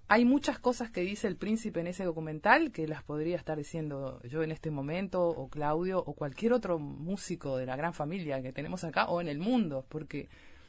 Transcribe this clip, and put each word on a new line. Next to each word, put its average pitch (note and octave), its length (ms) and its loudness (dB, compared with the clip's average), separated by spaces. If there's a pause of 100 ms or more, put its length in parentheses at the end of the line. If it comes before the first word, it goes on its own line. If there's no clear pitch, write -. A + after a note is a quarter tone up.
hay A#3 160 8
muchas C#4 340 4
cosas A#3+ 320 0
que F3+ 120 -2
dice G3+ 260 -2
el F#3 80 -4
Príncipe G#3 440 -2
en E3 60 -2
ese F3+ 180 -4
documental E3 680 4
que D#3+ 160 -4
las D3+ 140 -6
podría D#3 340 -2
estar D#3 220 -4
diciendo C#3+ 640 -6
yo D3 180 -2
en D#3 80 -2
este D#3 200 -4
momento, F3 560 0
o C3+ 220 0
Claudio, D#3+ 520 0
o D3 140 -4
cualquier D#3 380 0
otro F#3 260 2
músico C#3+ 800 -4
de B2+ 100 -2
la B2+ 100 -4
gran E3 180 -2
familia D3+ 480 -2
que B2+ 100 -8
tenemos F3 320 -6
acá, E3 220 2
o F3 140 2
en E3+ 80 -2
el C#3+ 100 -2
mundo, F3+ 500 2
porque D3 400 -8 (400)